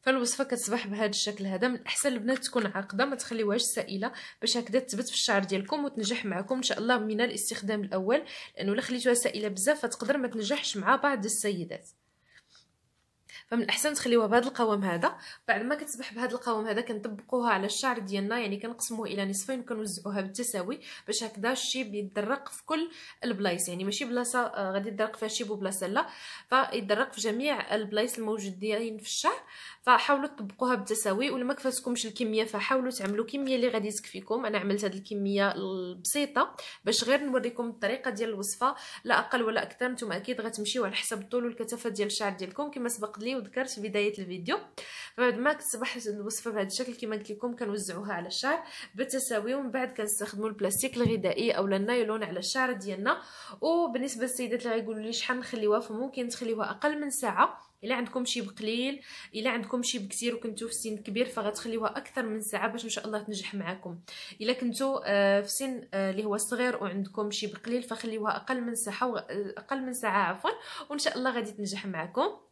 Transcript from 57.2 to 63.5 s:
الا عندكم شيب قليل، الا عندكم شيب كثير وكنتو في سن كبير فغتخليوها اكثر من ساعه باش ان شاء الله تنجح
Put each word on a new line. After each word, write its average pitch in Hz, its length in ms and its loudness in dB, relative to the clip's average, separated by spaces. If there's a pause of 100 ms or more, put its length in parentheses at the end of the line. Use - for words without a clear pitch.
الا 240 120 0
عندكم 247 300 -2
شيب 208 240 -2
قليل، 240 520 0 (340)
الا 220 140 0
عندكم 240 340 -2
شيب 220 240 -2
كثير 240 280 -2
وكنتو 226 320 -6
في 233 60 -6
سن 214 240 -4
كبير 214 280 0
فغتخليوها 220 720 -2
اكثر 262 260 -4
من 220 180 -2
ساعه 208 260 0
باش 233 180 -4
ان 220 40 -6
شاء - 160 -4
الله 214 140 -2
تنجح 208 360 -6